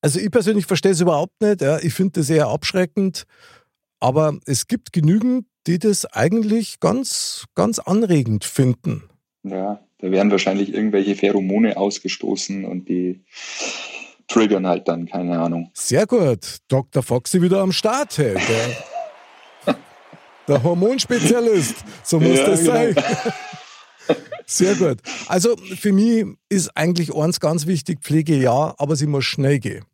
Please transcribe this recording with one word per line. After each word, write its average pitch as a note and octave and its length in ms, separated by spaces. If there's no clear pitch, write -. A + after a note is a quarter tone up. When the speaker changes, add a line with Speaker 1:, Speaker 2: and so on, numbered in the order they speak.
Speaker 1:
Also D3 180
ich G3+ 100
persönlich G#3 360
verstehe F#3+ 260
es E3 80
überhaupt E3+ 400
nicht, G#3 220
ja. D3 180
Ich D#3+ 140
finde F#3 260
das C#3 100
eher D3+ 180
abschreckend, F#3 760
aber D3 460
es C3 220
gibt - 240
genügend G#3 540
die F3 120
das G#3 280
eigentlich G#3+ 760
ganz, - 640
ganz G#3+ 240
anregend D#3+ 680
finden. B2 600
Speaker 2:
Ja, G2 380
da F#2 120
werden G2 200
wahrscheinlich G2 440
irgendwelche G2+ 420
Pheromone G2+ 600
ausgestoßen G2 880
und F#2 240
die F2+ 360
triggern G2+ 380
halt F2+ 220
dann, E2+ 180
keine F2 340
Ahnung. E2+ 340
Speaker 1:
Sehr D#3+ 320
gut. D#3 520
Doktor C3 340
Foxy B2 400
wieder F#3 180
am F#3+ 120
Start, A#3 460
hey. A#2+ 160
Der, - 100
<laughs> - 400
der C#3+ 140
Hormonspezialist. G3 1120
So - 180
muss - 180
Speaker 2:
Ja, - 80
Speaker 1:
das - 140
Speaker 2:
genau. E4 120
Speaker 1:
sein. A#3 260
<laughs> - 1160
Sehr F#3+ 280
gut. D#3 220
Also F#3 300
für F#3+ 360
mich A3 320
ist F#3+ 280
eigentlich E3 380
eins D#3+ 260
ganz D#3 260
wichtig, D3+ 360
Pflege D#3 340
ja, C3 420
aber D3 160
sie D3 140
muss C#3+ 160
schnell C#3+ 340
gehen. G#2 360